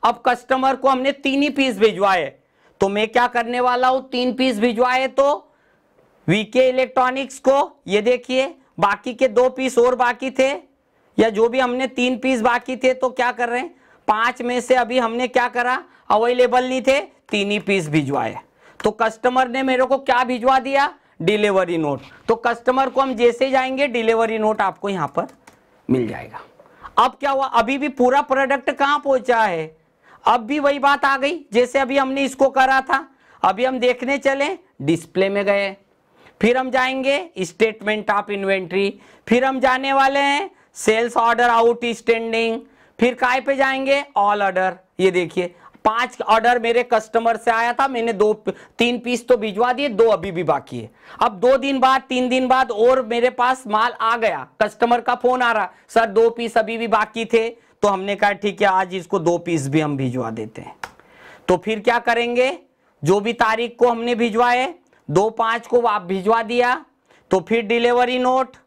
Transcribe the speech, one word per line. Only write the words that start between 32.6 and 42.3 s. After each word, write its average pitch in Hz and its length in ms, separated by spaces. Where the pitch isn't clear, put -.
था। 269 300
अभी 196 220
हम 262 140
देखने 247 380
चले, 277 400
डिस्प्ले 170 480
में 202 160
गए, 196 320
फिर 240 160
हम 262 120
जाएंगे 262 600
स्टेटमेंट 214 720
of 202 180
इन्वेंटरी, 196 680
फिर 247 180
हम 269 140
जाने 262 340
वाले 277 260
हैं 285 320
सेल्स 226 440
ऑर्डर 233 320
आउटस्टैंडिंग, 226 1120